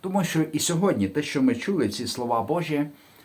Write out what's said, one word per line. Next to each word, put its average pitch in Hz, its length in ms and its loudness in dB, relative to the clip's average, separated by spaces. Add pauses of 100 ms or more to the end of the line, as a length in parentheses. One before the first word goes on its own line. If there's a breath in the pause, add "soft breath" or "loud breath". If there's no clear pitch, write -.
Тому 190 220 0
що 160 180 0
і 156 180 -2
сьогодні 160 480 2
те, 147 160 -2
що - 180 0
ми 123 140 4
чули, 143 340 0
ці 110 180 -6
слова 117 340 -2
Божі, 147 480 -2 (360 loud breath)